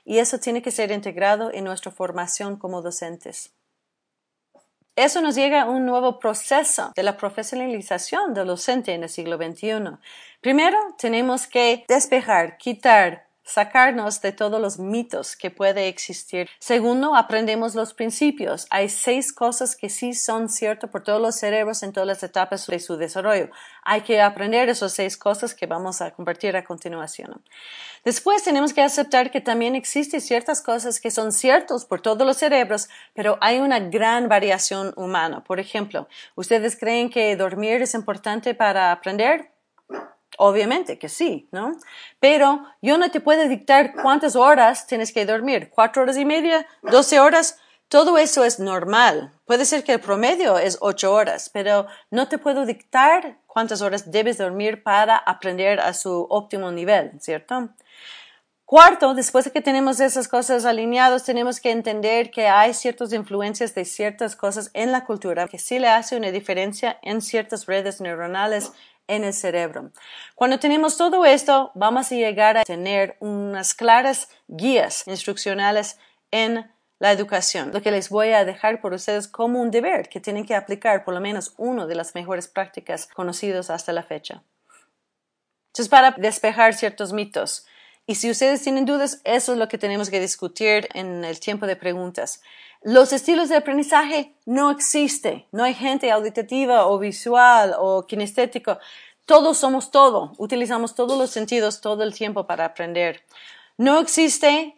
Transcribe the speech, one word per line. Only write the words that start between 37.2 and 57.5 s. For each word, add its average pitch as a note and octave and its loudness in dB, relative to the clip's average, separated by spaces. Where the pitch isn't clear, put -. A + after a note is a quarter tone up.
dormir G#3 -2
es B3 -4
importante G#3+ -6
para G3 2
aprender? A3 -2
Obviamente G#3+ 2
que D#3 -12
sí, A3+ -4
¿no? A#3 -8
Pero C#4+ 4
yo C#4+ 2
no F4+ 2
te D#4 -4
puedo D#4 4
dictar C#4 4
cuántas C#4 2
horas B3 6
tienes A3+ -4
que G#3+ 0
dormir, A3 -2
cuatro A3+ 2
horas C4 0
y C#4 -2
media, D#4+ 0
doce C#4 6
horas, D#4+ 4
todo D#4+ 6
eso D4+ 4
es A#3+ 0
normal. F#3 0
Puede A#3+ 0
ser D4 -2
que C4+ 0
el A#3 0
promedio A3+ 0
es F3 -2
ocho G3 0
horas, - 0
pero G3+ 0
no B3+ -2
te D4+ -4
puedo C#4 -2
dictar C#4 2
cuántas A3 -4
horas G3+ -4
debes G#3+ 0
dormir G#3 -4
para G#3+ 4
aprender F#3 -2
a F3+ 0
su F3+ -4
óptimo G3+ -4
nivel, F3 0
¿cierto? A3+ -6